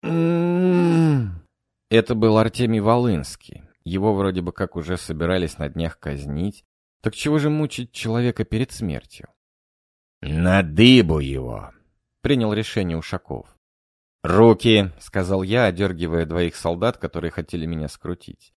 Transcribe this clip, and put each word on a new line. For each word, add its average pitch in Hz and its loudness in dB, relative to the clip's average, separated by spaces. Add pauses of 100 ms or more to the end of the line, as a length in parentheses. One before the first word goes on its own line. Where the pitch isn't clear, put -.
М-м-м. 170 2 (480)
Это 113 4
был 110 4
Артемий 110 2
Волынский. 107 -2 (200)
Его 95 0
вроде 95 0
бы 87 -6
как - -6
уже 85 -4
собирались 85 -4
на 76 -6
днях 80 -6
казнить. 71 -8 (380)
Так 113 -4
чего 151 0
же 147 0
мучить 151 -4
человека 117 -2
перед 117 -4
смертью? - -10 (920)
«На 90 2
дыбу 87 2
его!» 65 -8 (560)
принял 117 0
решение 98 -4
Ушаков. 73 -10 (760)
«Руки!» 104 6
сказал 95 -2
я, 113 0
одёргивая 85 0
двоих 82 -2
солдат, 87 -2
которые 82 -6
хотели 82 -8
меня 78 -6
скрутить. - -14